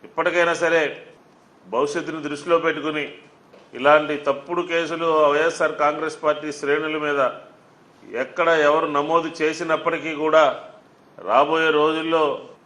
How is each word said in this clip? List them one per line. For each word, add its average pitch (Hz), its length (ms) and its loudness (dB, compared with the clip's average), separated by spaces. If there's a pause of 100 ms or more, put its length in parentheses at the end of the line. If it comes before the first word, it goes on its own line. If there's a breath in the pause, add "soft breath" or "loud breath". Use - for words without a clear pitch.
ఇప్పటికైనా 170 460 0 (100)
సరే 165 180 2 (920)
భవిష్యత్తును 147 540 -2
దృష్టిలో 147 380 -2
పెట్టుకుని, 151 400 -4 (720)
ఇలాంటి 147 380 4 (120)
తప్పుడు 170 340 -2 (100)
కేసులు 165 360 -2 (240)
వైఎస్ఆర్ 156 520 0
కాంగ్రెస్ 151 400 -2
పార్టీ 151 260 0 (100)
శ్రేణుల 151 380 -2 (100)
మీద 143 140 0 (1000)
ఎక్కడ 165 240 -2 (220)
ఎవరు 156 180 2 (100)
నమోదు 160 320 0 (120)
చేసినప్పటికీ 160 720 -2 (120)
కూడా, 156 200 6 (880)
రాబోయే 156 400 4 (120)
రోజుల్లో 160 420 0 (420)